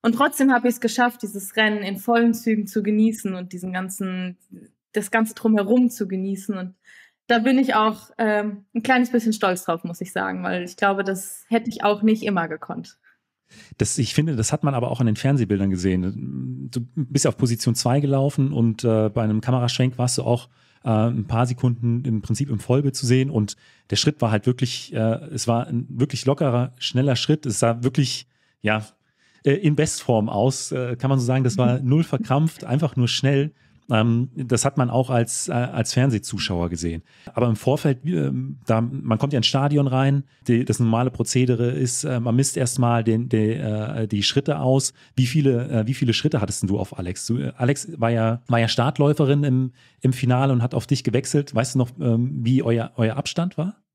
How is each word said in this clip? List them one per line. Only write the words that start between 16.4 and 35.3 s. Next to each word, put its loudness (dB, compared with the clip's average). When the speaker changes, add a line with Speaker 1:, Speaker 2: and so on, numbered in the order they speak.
Speaker 2:
Du -4
bist -2
ja 4
auf -4
Position 0
zwei 0
gelaufen 0
und, 0
äh, 2
bei -2
einem 0
Kameraschwenk 0
warst 0
du -4
auch, 0
äh, 0
ein 0
paar 2
Sekunden -2
im 0
Prinzip -2
im -2
Vollbild 2
zu -6
sehen 4
und 0
der 0
Schritt 0
war 2
halt 0
wirklich, -4
äh, 0
es -4
war 0
ein -4
wirklich -4
lockerer, 0
schneller 0
Schritt. 0
Es -2
sah 2
wirklich, -2
ja, 0
äh, 4
in 2
Bestform 0
aus, 0
äh, -4
kann -2
man 4
so 0
sagen. 2
Das 2
war 2
Speaker 1:
Mhm. -2
Speaker 2:
null 4
verkrampft, 0
einfach -2
nur 2
schnell. 0
Ähm, 2
das -2
hat 0
man 2
auch 0
als, -2